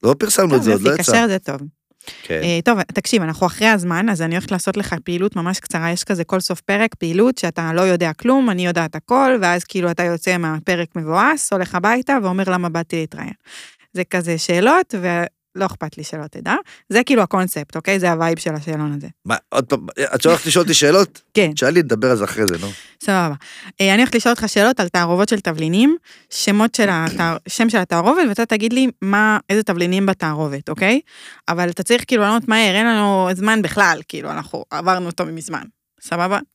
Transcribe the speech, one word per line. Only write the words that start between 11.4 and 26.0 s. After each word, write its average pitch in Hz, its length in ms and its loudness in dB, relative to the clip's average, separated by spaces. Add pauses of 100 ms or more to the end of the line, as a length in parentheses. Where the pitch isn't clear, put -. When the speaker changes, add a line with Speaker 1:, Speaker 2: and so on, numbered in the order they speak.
Speaker 2:
הולך 185 220 -4
הביתה 240 480 0
ואומר, 190 240 -2
"למה 180 220 -2
באתי 165 260 -6
להתראיין?" - 380 -8 (600)
זה 180 100 -4
כזה 175 340 -2
שאלות, 226 640 2
ולא 175 640 -4
אכפת - 320 -8
לי 156 60 -12
שלא 151 240 -12
תדע. 175 280 -4 (340)
זה 226 140 2
כאילו 240 180 4
הקונספט, 185 540 -2
אוקיי? 190 240 -2
זה 180 120 2
הווייב 165 280 0
של 160 160 -4
השאלון 151 420 -6
הזה. 143 100 -12 (180)
Speaker 1:
מה, 110 100 -2 (140)
עוד 127 160 0
פעם, 127 200 -2 (300)
את 127 60 0
שולחת 165 240 2
לשאול 170 180 2
אותי 165 100 0
שאלות? 160 500 4
Speaker 2:
<laughs> - 100 -20
כן. 160 220 2
Speaker 1:
שאלי, 147 280 2
נדבר 123 280 2
על 120 60 2
זה 101 60 0
אחרי 107 260 -2
זה, 85 160 -4
נו. - 20 -8 (360)
Speaker 2:
סבבה. 175 300 0 (480)
אה, 196 120 4
אני 214 80 6
הולכת 254 140 2
לשאול 233 160 4
אותך 226 180 -2
שאלות 220 300 2
על 190 80 0
תערובות 180 420 2
של 214 100 0
תבלינים, 180 580 2 (320)